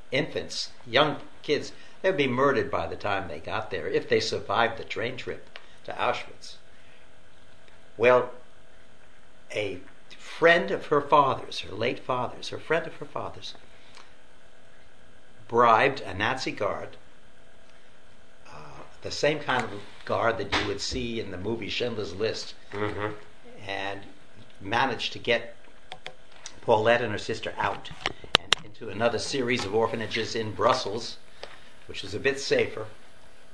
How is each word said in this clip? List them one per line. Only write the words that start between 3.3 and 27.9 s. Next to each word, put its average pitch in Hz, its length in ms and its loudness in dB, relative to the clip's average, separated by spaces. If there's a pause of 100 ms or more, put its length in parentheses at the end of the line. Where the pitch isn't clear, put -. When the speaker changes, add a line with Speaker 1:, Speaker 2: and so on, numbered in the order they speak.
Speaker 1:
got 95 320 -4
there, 85 160 -2
if 123 200 0
they 113 120 6
survived 110 580 2
the - 60 -6
train 120 340 -4
trip - 320 -8 (360)
to - 80 -6
Auschwitz. - 600 -2 (1400)
Well, 123 320 8 (1200)
a 101 280 0 (380)
friend 170 520 6
of 175 180 -2
her 147 140 6
father's, 135 600 6
her - 120 -8
late 113 260 0
father's, - 500 -2
her - 80 -4
friend 165 280 2
of 156 100 -8
her 151 100 -8
father's, - 480 -8 (1900)
bribed 117 540 8
a 95 120 -6
Nazi 117 380 0
guard, 98 460 -2 (1500)
uh, 151 320 -10 (200)
the - 100 -4
same 147 280 2
kind 127 240 2
of 104 80 -6 (320)
guard 110 340 2
that 101 220 -2
you 107 80 2
would 98 140 -2
see 117 400 -2
in 98 100 -6
the 92 60 -6
movie 101 320 -2
Schindler's 107 440 -2
List, 101 400 -2 (200)
Speaker 2:
Mm-hmm. 104 400 0 (520)
Speaker 1:
and 98 360 -4 (580)
managed 113 540 2
to 104 60 -8
get - 360 2 (1080)
Paulette 117 380 8
and 110 120 0
her 101 40 -2
sister - 400 -4
out 101 340 0 (500)